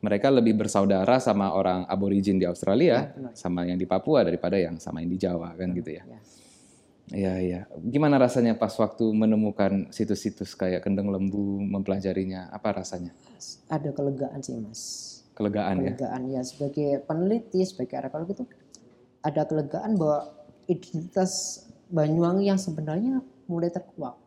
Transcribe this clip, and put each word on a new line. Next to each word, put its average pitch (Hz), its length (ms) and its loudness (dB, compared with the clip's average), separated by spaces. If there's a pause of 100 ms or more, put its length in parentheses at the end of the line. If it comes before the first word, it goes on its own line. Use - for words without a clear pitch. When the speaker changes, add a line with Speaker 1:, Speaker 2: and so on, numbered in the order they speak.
Speaker 1:
mereka 101 260 2
lebih 117 300 6
bersaudara 104 680 4
sama 98 320 2
orang 92 320 2
aborigin 98 480 2
di 92 100 4
Australia, 123 640 2
Speaker 2:
Iya, - 80 -14
benar. 127 180 -12
Speaker 1:
sama 87 300 -4
yang 87 160 -2
di 90 80 -2
Papua 101 400 4
daripada 90 320 0
yang 85 180 0
sama - 220 -10
yang 85 140 -4
di 92 60 -4
Jawa, 85 360 -4
kan, 90 160 -4
Speaker 2:
Hmm, 90 80 -2
Speaker 1:
gitu, 80 140 -8
ya. 76 100 -12
Speaker 2:
iya. - 160 -20 (920)
Speaker 1:
Iya, 95 260 -2
iya. 90 240 -2 (200)
Gimana 143 360 2
rasanya 123 380 4
pas 110 180 0
waktu 110 320 0
menemukan 107 840 2
situs-situs 104 680 -4
kayak 92 280 -2
Kendeng 101 280 -2
Lembu, 98 500 -2
mempelajarinya, 95 920 -2
apa 104 220 -4
rasanya? 90 420 -8 (520)
Speaker 2:
Ada 151 260 -4
kelegaan 139 480 -4
sih, 127 160 -10
Mas. 110 240 -12 (520)
Speaker 1:
Kelegaan, 101 480 0
ya? 98 120 -2
Speaker 2:
Kelegaan, 127 360 -6
ya. 131 140 -4
Sebagai 143 460 -4 (140)
peneliti, 185 600 0
sebagai 135 380 -4
arkeolog 160 300 -8
itu 247 140 -6 (760)
ada 151 240 0
kelegaan 156 500 -2
bahwa 151 320 2 (400)
identitas - 960 -2 (280)
Banyuwangi 170 560 2
yang 196 100 4
sebenarnya 185 640 -2 (260)
mulai 170 220 -2
terkuak. 151 480 -8 (120)